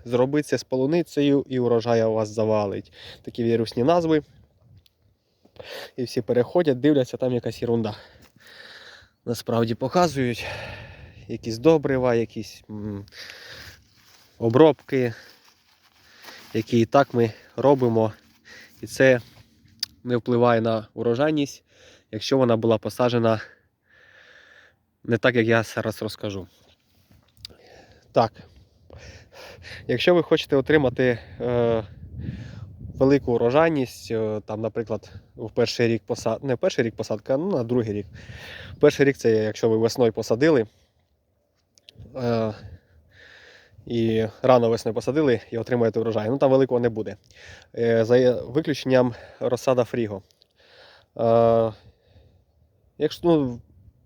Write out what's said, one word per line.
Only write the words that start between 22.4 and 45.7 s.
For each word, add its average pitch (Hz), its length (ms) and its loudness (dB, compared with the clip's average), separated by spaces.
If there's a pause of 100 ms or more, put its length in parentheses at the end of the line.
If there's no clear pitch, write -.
була 113 200 2
посаджена 117 640 0 (1600)
не 117 140 -2
так, 123 180 2
як 113 120 2
я 113 160 4
зараз 110 380 -6
розкажу. 104 460 -8 (1600)
Так. 117 200 2 (1600)
Якщо 127 280 2
ви 165 80 4
хочете - 320 0
отримати, 131 640 2 (220)
е, 117 420 0 (1120)
велику 135 380 2
урожайність, 131 800 0
е, 107 340 -4
там, 107 160 -8
наприклад, 110 500 -6 (240)
в 113 160 -12
перший 120 360 0
рік 113 200 -2
поса-, 117 380 -4
не 127 100 -2
в - 20 -4
перший 143 280 -2
рік 110 100 -8
посадка, 113 420 -4
ну, 180 140 -4
на 135 120 -2
другий 113 300 -2
рік. 101 120 -6 (720)
Перший 147 260 4
рік 135 120 2
це 117 140 2
якщо 107 380 0
ви 110 80 2
весною 113 360 2
посадили, 120 540 2 (1500)
е, 117 380 -2 (1300)
і 113 400 0 (160)
рано 123 280 6
весною 113 260 -2
посадили 127 440 0 (120)
і 117 60 -6
отримаєте 117 420 0